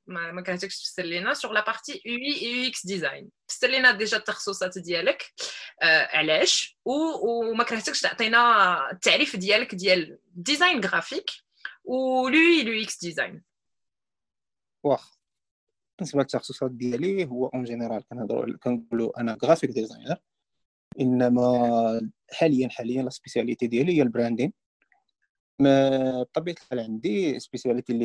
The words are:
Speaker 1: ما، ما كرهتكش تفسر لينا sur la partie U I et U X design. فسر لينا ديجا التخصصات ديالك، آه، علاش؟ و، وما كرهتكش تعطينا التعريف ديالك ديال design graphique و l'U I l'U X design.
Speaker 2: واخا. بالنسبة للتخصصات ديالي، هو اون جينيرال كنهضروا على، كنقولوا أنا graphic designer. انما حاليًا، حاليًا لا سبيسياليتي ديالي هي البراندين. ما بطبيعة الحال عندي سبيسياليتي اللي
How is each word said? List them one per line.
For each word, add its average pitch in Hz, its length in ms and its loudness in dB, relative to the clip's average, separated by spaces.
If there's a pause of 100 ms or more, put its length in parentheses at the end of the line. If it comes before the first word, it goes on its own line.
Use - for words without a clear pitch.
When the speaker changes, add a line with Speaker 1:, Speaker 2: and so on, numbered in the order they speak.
Speaker 1:
ما، 170 260 -8
ما 180 100 -10
كرهتكش 185 400 -6
تفسر - 200 -8
لينا 180 320 -4
sur 262 180 -8
la 214 100 0
partie 226 320 -8
U 233 240 -8
I 277 160 -4
et 247 340 -4
U 226 40 -8
X - 140 -10
design. 143 380 -6 (240)
فسر - 200 -2
لينا 262 240 4
ديجا 214 240 -2
التخصصات 196 600 -6
ديالك، 170 540 -4 (500)
آه، 160 340 4
علاش؟ 156 680 2
و، 247 80 0 (580)
وما 226 140 0
كرهتكش 220 360 -4
تعطينا 220 920 4
التعريف 208 440 2
ديالك 202 380 0
ديال 180 440 0 (320)
design 302 360 2
graphique 180 560 -4 (420)
و 254 440 0
l'U 320 340 6
I - 20 -2
l'U 220 240 -4
X 175 220 -10
design. 123 300 -6 (1400)
Speaker 2:
واخا. - 360 -2 (800)
بالنسبة 143 220 -2
للتخصصات 135 500 -4
ديالي، 127 540 -2
هو 127 220 -4
اون 127 180 -4
جينيرال 117 460 -6
كنهضروا 120 320 -4
على، 113 160 -6
كنقولوا 117 640 -4
أنا 113 240 -4
graphic 160 240 4
designer. 113 480 -6 (840)
انما 120 1080 2 (220)
حاليًا، 131 360 2
حاليًا 123 340 -4
لا 127 80 -6
سبيسياليتي 117 560 -4
ديالي 139 300 2
هي 147 60 6
البراندين. 117 500 0 (1080)
ما 135 640 4
بطبيعة 165 320 -6
الحال - 260 -8
عندي 123 600 -2
سبيسياليتي 123 520 -2
اللي 117 120 0